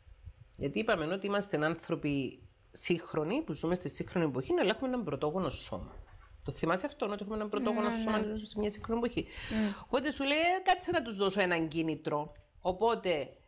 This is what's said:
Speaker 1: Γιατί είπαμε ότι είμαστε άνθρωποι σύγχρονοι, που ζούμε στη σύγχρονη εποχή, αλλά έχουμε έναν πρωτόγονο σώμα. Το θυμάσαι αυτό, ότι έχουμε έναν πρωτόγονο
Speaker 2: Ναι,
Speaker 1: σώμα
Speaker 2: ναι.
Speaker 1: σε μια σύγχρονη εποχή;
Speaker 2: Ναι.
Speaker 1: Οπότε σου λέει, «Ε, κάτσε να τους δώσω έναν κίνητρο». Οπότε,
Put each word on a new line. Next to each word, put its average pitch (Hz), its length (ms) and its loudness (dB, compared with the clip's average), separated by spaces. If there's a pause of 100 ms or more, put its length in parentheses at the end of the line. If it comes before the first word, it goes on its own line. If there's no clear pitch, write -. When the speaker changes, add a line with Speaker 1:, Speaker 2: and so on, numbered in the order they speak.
(580)
Speaker 1:
Γιατί 139 220 -2
είπαμε 208 340 2
ότι 196 120 -4
είμαστε 202 400 0
άνθρωποι 147 800 -2 (280)
σύγχρονοι, 170 720 0
που 185 120 -6
ζούμε 165 220 0
στη 175 140 -6
σύγχρονη - 360 0
εποχή, 135 340 0
αλλά 208 100 4
έχουμε 220 180 0
έναν 247 160 -2
πρωτόγονο 151 460 0
σώμα. - 460 -6 (500)
Το 139 60 -4
θυμάσαι 175 340 0
αυτό, 277 200 -4
ότι 202 160 -4
έχουμε 208 140 -6
έναν 214 140 -4
πρωτόγονο 233 400 0
Speaker 2:
Ναι, 233 100 0
Speaker 1:
σώμα 220 180 2
Speaker 2:
ναι. 214 280 0
Speaker 1:
σε 208 140 -6
μια 214 100 0
σύγχρονη 226 340 -2
εποχή; - 240 -2 (220)
Speaker 2:
Ναι. 214 240 2 (120)
Speaker 1:
Οπότε 277 260 0
σου - 120 -4
λέει, 285 140 4
«Ε, 349 260 4
κάτσε 359 280 2
να 339 100 4
τους 233 140 -6
δώσω 196 260 4
έναν 170 260 4
κίνητρο». 156 640 0 (280)
Οπότε, 185 680 2 (200)